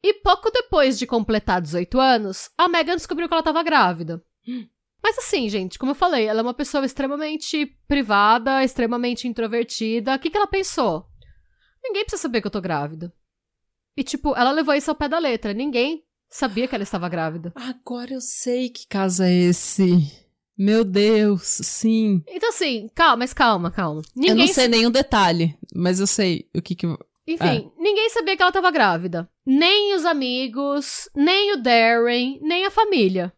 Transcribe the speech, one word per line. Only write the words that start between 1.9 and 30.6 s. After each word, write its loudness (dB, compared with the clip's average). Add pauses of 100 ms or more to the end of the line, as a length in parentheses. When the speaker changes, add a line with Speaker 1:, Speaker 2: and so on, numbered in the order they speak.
Speaker 1:
anos, 0
a 4
Megan 0
descobriu -6
que -2
ela 2
tava 0
grávida. 0 (800)
Mas 0
assim, -2
gente, -6
como -2
eu -4
falei, 0
ela -2
é -2
uma -4
pessoa -4
extremamente -4 (200)
privada, 2
extremamente -4
introvertida. -4
O -4
que -6
que -6
ela 2
pensou? -2 (760)
"Ninguém -4
precisa -8
saber -2
que -10
eu -4
tô -4
grávida." -6 (840)
E, -4
tipo, -4
ela 0
levou 0
isso -2
ao -2
pé -4
da -2
letra. -4
Ninguém -4 (260)
sabia -4
que -8
ela -4
estava -6
grávida. -6
Speaker 2:
Agora -12
eu -8
sei -4
que -18
caso 0
é 4
esse. 2 (360)
Meu 2
Deus, 2
sim. 0
Speaker 1:
Então, -2
assim, -4
calma, 4
mas -4
calma, 2
calma. -6 (140)
Speaker 2:
Eu -2
não 4
Speaker 1:
Ninguém 6
Speaker 2:
sei 4
Speaker 1:
sa- 2
Speaker 2:
nenhum 4
detalhe, 2 (180)
mas 0
eu 2
sei 0
o -2
que -8
que -6
Speaker 1:
Enfim, -4
Speaker 2:
é. -8
Speaker 1:
ninguém 2
sabia -2
que 2
ela 4
tava 2
grávida. 0 (160)
Nem 4
os -2
amigos, -2